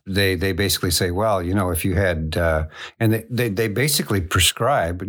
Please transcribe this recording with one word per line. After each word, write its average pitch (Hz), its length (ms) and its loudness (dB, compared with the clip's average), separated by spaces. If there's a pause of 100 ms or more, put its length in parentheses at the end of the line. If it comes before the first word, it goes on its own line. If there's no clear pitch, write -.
they, 98 280 2
they 95 180 0
basically 95 380 0
say, 90 220 0
"Well, 101 280 0
you 87 140 -2
know, 95 160 0
if 82 140 -4
you 95 100 0
had," 80 420 0
uh, 80 300 2 (320)
and 110 140 2
they, 110 180 -2
they, 120 180 0
they 113 200 0
basically 113 540 0
prescribe, 90 880 0